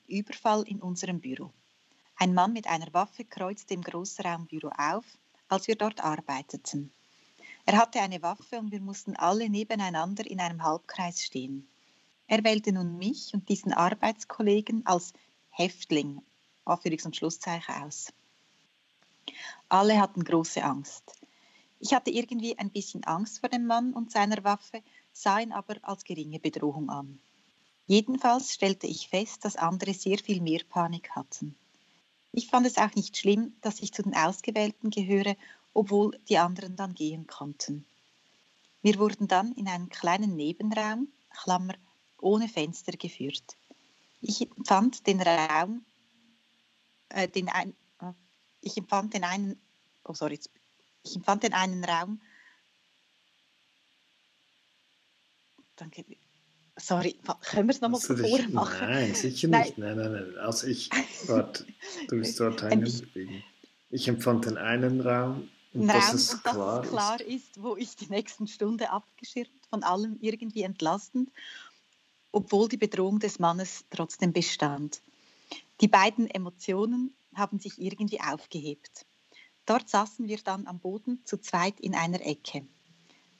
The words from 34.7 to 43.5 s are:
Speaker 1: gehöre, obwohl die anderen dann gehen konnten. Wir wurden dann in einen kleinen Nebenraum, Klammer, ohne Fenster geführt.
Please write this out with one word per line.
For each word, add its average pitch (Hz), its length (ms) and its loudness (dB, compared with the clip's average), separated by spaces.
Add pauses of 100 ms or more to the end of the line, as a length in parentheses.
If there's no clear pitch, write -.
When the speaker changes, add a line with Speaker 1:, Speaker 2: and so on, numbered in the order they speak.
Speaker 1:
gehöre, 196 480 2 (360)
obwohl 202 540 4
die 196 100 6
anderen 180 380 2
dann 190 180 -6
gehen 156 340 -4
konnten. 147 580 -8 (960)
Wir 202 180 6
wurden 208 300 2
dann 240 240 2
in 202 160 -6
einen 180 200 -6
kleinen 190 460 0
Nebenraum, 214 720 -2 (220)
Klammer, 185 460 -2 (440)
ohne 220 300 4
Fenster 165 440 -4
geführt. - 640 -8 (640)